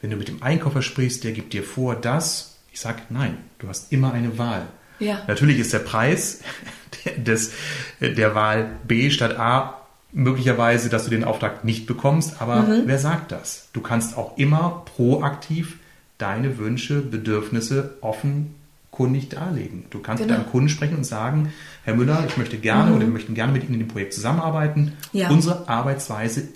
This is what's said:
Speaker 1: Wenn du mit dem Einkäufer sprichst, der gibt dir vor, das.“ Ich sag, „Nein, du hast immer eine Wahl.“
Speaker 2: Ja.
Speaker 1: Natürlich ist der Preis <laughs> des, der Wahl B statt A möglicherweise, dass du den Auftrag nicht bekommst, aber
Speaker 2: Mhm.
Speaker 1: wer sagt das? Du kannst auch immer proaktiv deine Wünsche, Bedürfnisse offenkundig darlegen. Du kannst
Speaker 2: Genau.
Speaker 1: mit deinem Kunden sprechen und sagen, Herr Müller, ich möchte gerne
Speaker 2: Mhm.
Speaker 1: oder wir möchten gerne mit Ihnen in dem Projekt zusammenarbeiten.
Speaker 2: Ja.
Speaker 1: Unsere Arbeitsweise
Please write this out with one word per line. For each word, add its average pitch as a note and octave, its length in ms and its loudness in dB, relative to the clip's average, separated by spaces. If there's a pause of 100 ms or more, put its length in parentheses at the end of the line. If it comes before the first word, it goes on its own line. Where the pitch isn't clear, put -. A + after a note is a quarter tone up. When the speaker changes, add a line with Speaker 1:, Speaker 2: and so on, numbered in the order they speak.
Speaker 1:
Wenn A2 80 -4
du G#2 80 -2
mit G2 100 -8
dem - 140 -10
Einkäufer C#3+ 400 2
sprichst, - 420 -2
der A2+ 80 -2
gibt A2 220 -8
dir G2 80 -4
vor, B2+ 320 -2
das.“ B2 640 -2 (140)
Ich - 80 -14
sag, - 300 -8
„Nein, A2+ 280 -2 (220)
du G#2 80 -10
hast - 240 -8
immer C3 200 4
eine A#2 240 -2
Wahl.“ A2+ 300 -2 (320)
Speaker 2:
Ja. G#3 280 -2
Speaker 1:
Natürlich C3+ 320 4
ist A2+ 140 0
der A2 60 0
Preis C3 640 0 (360)
<laughs> - 400 -10
des, A2+ 360 0 (480)
der A2 340 2
Wahl G#2+ 320 2 (200)
B A#2+ 240 4
statt A#2+ 280 0
A A#2+ 400 0 (340)
möglicherweise, A#2+ 800 2
dass A2 140 0
du A2+ 60 -4
den A2+ 140 2
Auftrag A2 400 -2
nicht A2+ 220 -2
bekommst, D3 560 0
aber A#2+ 200 0
Speaker 2:
Mhm. G#3+ 240 6
Speaker 1:
wer C3+ 120 2
sagt D#3+ 340 0
das? - 400 -12
Du A#2 80 -4
kannst A2+ 380 -2
auch - 180 -8
immer D#3 460 2 (140)
proaktiv C#3+ 800 0 (420)
deine A2+ 400 -2
Wünsche, A#2+ 420 -2
Bedürfnisse A#2 1000 -2
offenkundig C#3 1300 -4
darlegen. C#3 600 -6
Du G2+ 100 -10
kannst A2+ 240 -4
Speaker 2:
Genau. A#2 140 2
Speaker 1:
mit G#2+ 60 -2
deinem - 60 -10
Kunden C3 180 4
sprechen D3+ 280 0
und C#3+ 80 -2
sagen, C#3 480 -2 (320)
Herr A2 100 0
Müller, D3 320 4
ich - 100 -4
möchte A#2 220 -2
gerne G#3 320 6
Speaker 2:
Mhm. - 60 8
Speaker 1:
oder A2 100 4
wir A2+ 60 4
möchten - 220 -4
gerne B2 180 2
mit C3+ 120 2
Ihnen B2+ 100 -2
in A2+ 60 0
dem A2 80 -2
Projekt G2 260 -6
zusammenarbeiten. D3+ 800 2 (180)
Speaker 2:
Ja. F#3+ 180 0
Speaker 1:
Unsere E3+ 380 4
Arbeitsweise A#2 720 -2 (160)